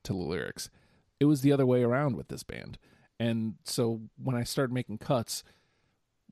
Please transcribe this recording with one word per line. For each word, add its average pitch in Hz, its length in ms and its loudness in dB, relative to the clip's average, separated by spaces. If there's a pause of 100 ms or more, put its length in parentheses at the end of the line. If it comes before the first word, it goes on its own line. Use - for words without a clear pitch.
to - 80 -6
the 95 60 -2
lyrics. 73 520 -6 (500)
It 143 60 6
was 147 160 4
the 143 100 6
other 135 140 4
way 123 160 6
around 123 340 2
with 67 120 -10
this - 140 -10
band. - 360 -12 (420)
And 113 440 0
so 117 360 0 (160)
when 127 180 -4
I 120 100 0
started 131 280 -2
making 117 260 -4
cuts, - 460 -2 (880)